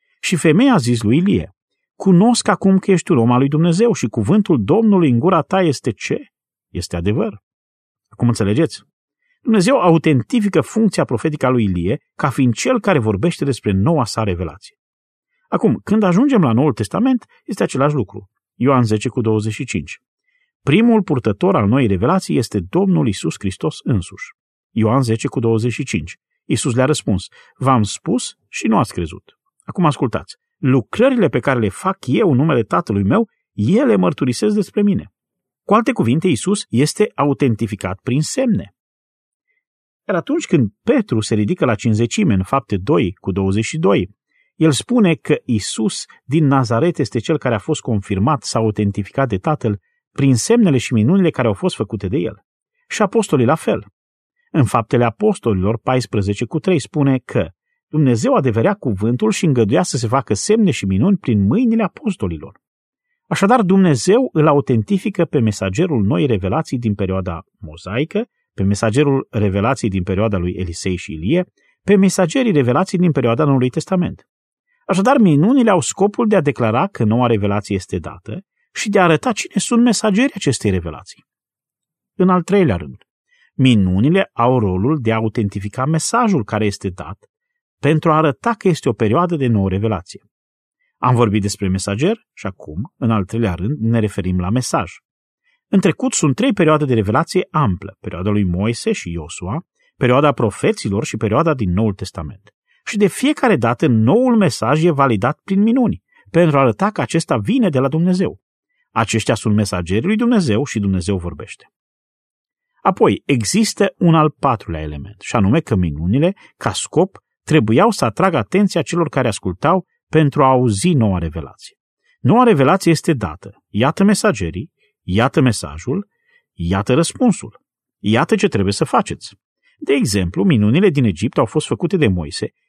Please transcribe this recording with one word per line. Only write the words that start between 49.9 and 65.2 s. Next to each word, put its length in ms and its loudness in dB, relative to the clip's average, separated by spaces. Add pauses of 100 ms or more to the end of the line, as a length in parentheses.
prin 240 2
semnele 420 2
și 160 -4
minunile 360 2
care 180 -2
au 60 2
fost 220 -4
făcute 320 -6
de 100 -4
el. 280 -8 (420)
Și 140 -6
apostolii 440 0
la 100 2
fel. 300 -4 (640)
În 140 2
Faptele 380 0
Apostolilor 760 0
paisprezece 680 -2
cu 140 -6
trei 200 0
spune 380 -2
că 320 -4 (380)
Dumnezeu 460 0
adeverea 400 0
cuvântul 580 -2
și 140 -4
îngăduia 380 2
să 140 -4
se 100 -4
facă 260 -2
semne 380 0
și 140 -6
minuni 320 0
prin 280 0
mâinile 380 0
apostolilor. 800 -8 (640)
Așadar, 340 2
Dumnezeu 680 2
îl 160 2
autentifică 800 0